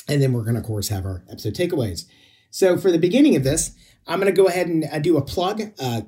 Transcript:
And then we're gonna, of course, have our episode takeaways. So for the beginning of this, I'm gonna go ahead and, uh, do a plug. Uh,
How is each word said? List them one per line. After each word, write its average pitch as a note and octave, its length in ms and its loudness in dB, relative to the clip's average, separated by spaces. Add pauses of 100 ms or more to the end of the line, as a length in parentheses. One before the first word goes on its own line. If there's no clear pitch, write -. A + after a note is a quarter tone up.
And C#3+ 140 2
then C3 100 2
we're A#2+ 120 -2
gonna, A#2 160 0
of - 40 -8
course, G#2 240 -4
have F#2+ 160 -4
our F#2 240 -8
episode - 260 -8
takeaways. D3 520 -4 (440)
So F3+ 280 2
for F#3+ 120 2
the E3+ 80 4
beginning G#3 380 4
of B2+ 80 0
this, C#3 280 -2 (340)
I'm E3+ 140 -4
gonna F#3+ 120 2
go F#3+ 160 4
ahead F3 200 -2
and, D#3+ 220 -2
uh, D#3 100 -4
do D#3 180 2
a C#3 40 0
plug. G3+ 560 -4
Uh, A#2+ 300 -4